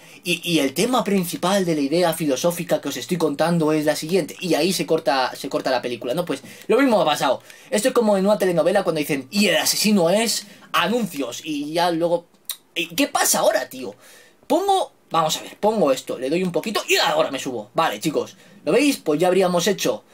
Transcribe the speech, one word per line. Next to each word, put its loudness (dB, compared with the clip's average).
"Y, -2
y 0
el 0
tema 0
principal 0
de 0
la -2
idea 0
filosófica -2
que -8
os -8
estoy -4
contando 0
es 0
la 2
siguiente", -2
y 0
ahí 2
se -2
corta, 0
se -10
corta -2
la 0
película, -6
¿no? -2
Pues -6
lo 4
mismo 4
ha 2
pasado. 0
Esto 0
es -4
como 4
en 2
una 4
telenovela 2
cuando 0
dicen, -4
"Y 4
el 4
asesino 2
es 0
anuncios", -2
y -6
ya 2
luego, 0
"¿Y -4
qué 0
pasa -2
ahora, 0
tío?". -12
Pongo, 0
vamos 0
a -10
ver, -18
pongo 2
esto, -4
le -6
doy 0
un -2
poquito -2
y 2
ahora 0
me -6
subo. -8
Vale, 0
chicos, -4
¿lo -2
veis? 2
Pues -2
ya 4
habríamos 2
hecho -2